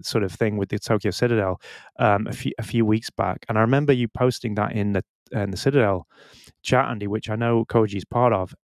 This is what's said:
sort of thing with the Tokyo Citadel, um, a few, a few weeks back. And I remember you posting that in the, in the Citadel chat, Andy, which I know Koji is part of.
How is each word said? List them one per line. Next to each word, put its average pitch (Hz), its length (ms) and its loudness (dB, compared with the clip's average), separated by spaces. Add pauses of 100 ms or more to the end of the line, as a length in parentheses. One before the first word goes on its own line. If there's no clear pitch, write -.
sort 110 220 -2
of 95 80 -2
thing 107 260 -2
with 98 120 -2
the 107 100 -4
Tokyo 107 320 -2
Citadel, 107 480 0 (400)
um, 107 280 2
a 107 60 -6
few, - 240 -6
a 113 60 -6
few 117 220 0
weeks 110 240 0
back. - 400 -4
And 107 80 -2
I 110 40 6
remember 139 320 4
you 123 140 0
posting 120 480 -2
that 107 180 -2
in 104 200 0
the, 95 100 0 (280)
in 101 200 -2
the 98 60 -6
Citadel 110 500 2 (540)
chat, 131 240 2
Andy, 104 220 -6
which 110 220 -4
I 110 60 -4
know 117 300 2
Koji 107 300 2
is 92 100 -6
part 120 260 2
of. 95 240 -2 (120)